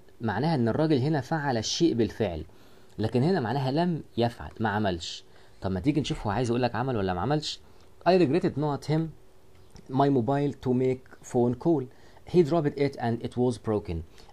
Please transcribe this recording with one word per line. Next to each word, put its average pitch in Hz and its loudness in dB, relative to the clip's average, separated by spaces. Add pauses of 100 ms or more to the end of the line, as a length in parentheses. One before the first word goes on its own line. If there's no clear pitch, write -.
(200)
معناها 117 0
إن 120 2
الراجل 151 2
هنا 147 0
فعل 143 -2
الشيء 123 0
بالفعل، 101 -2 (540)
لكن 113 0
هنا 175 2
معناها 131 -2
لم 165 0 (140)
يفعل، 117 -2 (100)
ما 110 2
عملش. 98 -2 (360)
طب 95 -4
ما 92 -2
تيجي 143 0
نشوف - -4
هو 107 -2
عايز 113 -2
يقول 120 0
لك 120 0
عمل 123 -2
ولا 95 0
ما 87 -4
عملش. 147 -2 (480)
"I 175 6
regretted 175 4
not 147 -2
him 156 2 (920)
my 139 4
mobile 139 2 (140)
to 127 2
make 127 -2
phone 120 2 (100)
call. 156 2 (500)
He 180 8
dropped 156 2
it 156 0
and 117 -2
it - -8
was 120 2 (100)
broken." 101 0 (360)